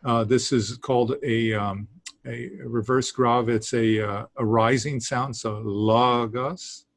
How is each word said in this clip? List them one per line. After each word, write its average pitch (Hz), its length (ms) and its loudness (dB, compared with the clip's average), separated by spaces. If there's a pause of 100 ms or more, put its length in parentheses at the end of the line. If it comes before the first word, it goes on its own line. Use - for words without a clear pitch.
Uh, 117 200 2
this 117 280 2
is 117 240 0
called 123 460 0
a, 113 300 0
um, 104 360 -4 (380)
a 120 240 -10 (140)
reverse 120 460 0
grav. 120 380 2
It's 113 240 0
a, 113 280 2
uh, 104 260 -4 (100)
a 131 80 -4
rising 117 560 2
sound, 123 360 -4
so 107 280 -6
logos. 117 1200 0 (100)